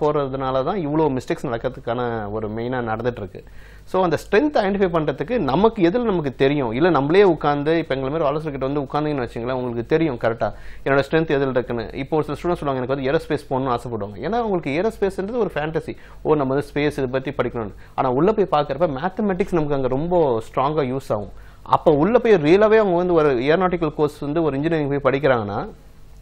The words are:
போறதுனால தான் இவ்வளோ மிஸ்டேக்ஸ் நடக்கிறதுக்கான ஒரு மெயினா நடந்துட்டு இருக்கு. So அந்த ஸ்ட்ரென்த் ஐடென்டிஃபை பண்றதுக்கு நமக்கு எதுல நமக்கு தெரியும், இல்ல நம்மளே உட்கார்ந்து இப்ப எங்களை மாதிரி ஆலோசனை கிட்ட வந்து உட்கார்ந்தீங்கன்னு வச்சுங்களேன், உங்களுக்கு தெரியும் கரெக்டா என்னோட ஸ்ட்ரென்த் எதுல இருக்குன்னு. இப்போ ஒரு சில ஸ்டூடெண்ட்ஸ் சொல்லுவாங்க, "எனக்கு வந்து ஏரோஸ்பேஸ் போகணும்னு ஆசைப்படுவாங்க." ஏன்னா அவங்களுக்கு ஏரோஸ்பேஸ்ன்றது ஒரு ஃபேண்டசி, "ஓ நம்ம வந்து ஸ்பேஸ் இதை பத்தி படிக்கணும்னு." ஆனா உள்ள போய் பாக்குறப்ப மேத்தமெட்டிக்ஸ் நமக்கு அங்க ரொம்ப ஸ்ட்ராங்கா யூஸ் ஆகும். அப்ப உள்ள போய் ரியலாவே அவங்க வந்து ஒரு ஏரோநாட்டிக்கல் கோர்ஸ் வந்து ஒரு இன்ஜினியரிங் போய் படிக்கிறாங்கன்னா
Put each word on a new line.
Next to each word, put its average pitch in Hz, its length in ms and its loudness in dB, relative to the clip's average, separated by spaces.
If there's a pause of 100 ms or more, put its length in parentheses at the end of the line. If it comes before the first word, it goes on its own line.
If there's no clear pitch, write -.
போறதுனால 135 640 0
தான் 175 240 -4
இவ்வளோ 151 220 2
மிஸ்டேக்ஸ் 135 360 -4
நடக்கிறதுக்கான 117 840 -4
ஒரு 107 200 -6
மெயினா 120 300 -4
நடந்துட்டு 117 360 -4
இருக்கு. 101 280 -12 (400)
So 185 180 0
அந்த 175 160 2 (120)
ஸ்ட்ரென்த் 277 340 4
ஐடென்டிஃபை 196 240 2
பண்றதுக்கு 151 500 -2
நமக்கு 175 500 2
எதுல 240 140 0
நமக்கு 170 320 -2
தெரியும், 139 380 2
இல்ல 151 180 2
நம்மளே 156 340 4
உட்கார்ந்து 156 540 2
இப்ப 156 160 -2
எங்களை 135 240 -2
மாதிரி 165 60 0
ஆலோசனை 147 340 -2
கிட்ட 131 80 -2
வந்து 143 140 -2
உட்கார்ந்தீங்கன்னு 147 480 -2
வச்சுங்களேன், 123 240 -6
உங்களுக்கு 123 340 -4
தெரியும் 160 360 0
கரெக்டா 113 300 0 (320)
என்னோட 139 260 4
ஸ்ட்ரென்த் 160 200 2
எதுல 139 200 2
இருக்குன்னு. 120 420 -2
இப்போ 135 240 -4
ஒரு 147 200 -2
சில - 0 -
ஸ்டூடெண்ட்ஸ் 175 200 -2
சொல்லுவாங்க, 131 380 -4
"எனக்கு - 0 -
வந்து 135 160 -2
ஏரோஸ்பேஸ் 151 420 -2
போகணும்னு 131 200 0
ஆசைப்படுவாங்க." 110 460 -6
ஏன்னா 190 220 -4
அவங்களுக்கு 175 420 -2
ஏரோஸ்பேஸ்ன்றது 202 540 -4
ஒரு 202 180 0
ஃபேண்டசி, 151 420 -4 (260)
"ஓ 147 120 2
நம்ம 135 200 2
வந்து 143 200 -2
ஸ்பேஸ் 147 180 0
இதை 139 140 -2
பத்தி 131 240 -4
படிக்கணும்னு." 120 420 -4 (220)
ஆனா 131 160 0
உள்ள 156 220 2
போய் 180 280 2
பாக்குறப்ப 151 280 0
மேத்தமெட்டிக்ஸ் 185 640 -2
நமக்கு 147 280 0
அங்க 127 80 0
ரொம்ப 143 600 2
ஸ்ட்ராங்கா 135 420 0
யூஸ் 135 200 -4
ஆகும். 104 180 -4 (320)
அப்ப - 300 4
உள்ள 180 260 4
போய் 226 160 6
ரியலாவே 196 440 6
அவங்க 196 180 4
வந்து 180 160 2
ஒரு 151 220 6
ஏரோநாட்டிக்கல் 165 600 2
கோர்ஸ் 147 240 0
வந்து 151 240 -2
ஒரு 139 140 0
இன்ஜினியரிங் 147 440 0
போய் 131 120 2
படிக்கிறாங்கன்னா 131 560 0 (540)